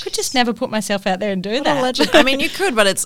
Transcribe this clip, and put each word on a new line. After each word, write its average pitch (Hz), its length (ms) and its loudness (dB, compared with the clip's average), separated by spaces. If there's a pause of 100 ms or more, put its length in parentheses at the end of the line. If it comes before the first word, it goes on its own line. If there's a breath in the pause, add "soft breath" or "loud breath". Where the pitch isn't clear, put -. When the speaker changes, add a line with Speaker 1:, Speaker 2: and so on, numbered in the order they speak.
Speaker 1:
could - 100 -8
just 415 200 -4
never 240 180 2
put - 180 -6
myself 202 360 -2
out 185 120 0
there 208 140 -2
and 185 100 -4
do 196 80 -6
Speaker 2:
What 247 120 -2
a - 20 -2
Speaker 1:
that." 285 180 2
Speaker 2:
legend. 254 320 0
I 302 80 8
mean, 269 160 2
you 311 100 0
could, - 280 -2
but 208 100 6
it's, 190 200 0